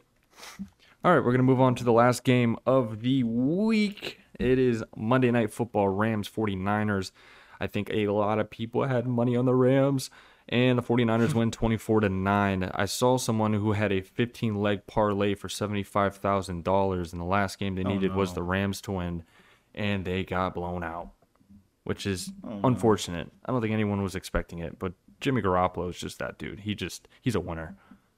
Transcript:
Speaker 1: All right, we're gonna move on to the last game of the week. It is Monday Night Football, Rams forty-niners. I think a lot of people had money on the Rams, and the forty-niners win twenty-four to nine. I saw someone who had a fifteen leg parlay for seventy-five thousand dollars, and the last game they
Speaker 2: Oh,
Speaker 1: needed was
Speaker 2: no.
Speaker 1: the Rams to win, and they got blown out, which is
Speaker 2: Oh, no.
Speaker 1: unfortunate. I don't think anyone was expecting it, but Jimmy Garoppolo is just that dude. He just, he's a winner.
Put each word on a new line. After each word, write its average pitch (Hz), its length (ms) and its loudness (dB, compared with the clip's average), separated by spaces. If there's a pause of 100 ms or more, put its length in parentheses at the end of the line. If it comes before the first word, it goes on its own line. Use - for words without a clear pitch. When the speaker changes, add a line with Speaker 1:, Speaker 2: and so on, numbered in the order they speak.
(1040)
Speaker 1:
All 175 100 6
right, 135 80 4
we're 113 100 2
gonna 127 100 4
move 127 180 4
on 127 140 4
to - 100 -6
the 120 80 4
last 120 320 4
game 120 400 4
of 117 380 2
the 127 220 2
week. 196 960 0 (180)
It 127 200 2
is 123 240 2 (140)
Monday 123 340 4
Night 117 220 2
Football, 107 360 0
Rams 104 380 0
forty-niners. 101 840 -2 (480)
I 98 80 -4
think 101 240 -4
a 104 160 0
lot 104 320 0
of 104 100 -4
people 117 340 -4
had 127 220 -2
money 120 300 0
on 123 80 0
the 127 100 2
Rams, 135 560 2 (380)
and 123 280 2
the 120 60 0
forty-niners 117 540 2
win 113 160 2
twenty-four 110 480 0
to 104 80 4
nine. 95 560 2 (100)
I 101 120 0
saw 127 300 2
someone 110 360 0
who 107 200 2
had 104 200 0
a 95 80 0
fifteen 117 560 -4
leg 104 320 -2
parlay 101 460 2
for 95 140 -8
seventy-five 101 680 -2
thousand 95 480 -2
dollars, 92 480 0
and 87 80 -10
the 87 60 -6
last 98 340 -2
game 98 160 -4
they 92 80 -4
Speaker 2:
Oh, 95 40 -2
Speaker 1:
needed 95 260 0
was 95 160 0
Speaker 2:
no. 90 60 -12
Speaker 1:
the 85 60 -4
Rams 95 400 -2
to 104 100 -8
win, 87 300 -4 (500)
and 101 320 -4
they 92 200 -4
got 90 300 -2
blown 87 280 -6
out, 85 280 -10 (720)
which - 200 -6
is 95 280 -4 (100)
Speaker 2:
Oh, - 60 -12
no. 101 160 -10
Speaker 1:
unfortunate. 107 640 0 (140)
I - 80 -6
don't 127 80 -2
think 110 120 -2
anyone 104 300 0
was 95 140 -4
expecting 87 420 -6
it, 82 220 -10
but 92 140 -6 (260)
Jimmy 127 220 0
Garoppolo 90 480 0
is 82 80 -12
just - 200 -10
that - 200 -8
dude. - 220 -12
He 101 140 -6
just, 92 320 -8 (160)
he's 117 140 -2
a 87 40 0
winner. 80 360 -8 (420)